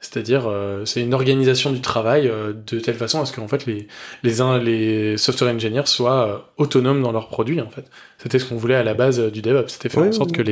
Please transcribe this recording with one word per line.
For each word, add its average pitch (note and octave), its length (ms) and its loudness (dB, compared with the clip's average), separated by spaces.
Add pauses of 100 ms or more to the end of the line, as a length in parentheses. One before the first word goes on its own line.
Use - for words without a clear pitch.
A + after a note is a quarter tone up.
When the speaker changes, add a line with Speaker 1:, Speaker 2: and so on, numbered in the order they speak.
Speaker 1:
C'est-à-dire, A#2 460 -2
euh, G2+ 360 -4
c'est A2 180 -4
une A#2+ 120 0
organisation C3 580 2
du B2+ 80 -2
travail, B2+ 480 2
euh, G#2+ 240 -4
de A2 280 -6
telle A2+ 160 -2
façon A#2 260 -2
à C#3 40 -2
ce B2+ 80 -8
qu'en A2 140 -10
fait C3 180 -4
les, G#2 220 -6 (360)
les, A#2 180 2
in-, B2+ 160 4
les A2 600 0
software B2 360 2
engineers A2+ 320 -2
soient, B2 420 2
euh, G2+ 100 -4 (200)
autonomes C#3 440 4
dans A#2+ 120 0
leurs A2 160 -4
produits, A2+ 320 -2
en A2 80 -8
fait. - 160 -14 (320)
C'était B2+ 220 0
ce B2+ 60 -6
qu'on A#2+ 120 -6
voulait A#2 180 2
à B2 80 4
la A2+ 120 0
base, B2 260 4
euh, A2 100 0
du G#2+ 100 -8
DevOps, A#2 300 2
c'était - 160 -8
faire - 160 2
Speaker 2:
Oui, G3 60 4
Speaker 1:
en - 20 0
sorte G#3 200 0
Speaker 2:
oui, E3+ 60 -2
Speaker 1:
que E3+ 40 2
Speaker 2:
oui. C#3+ 100 0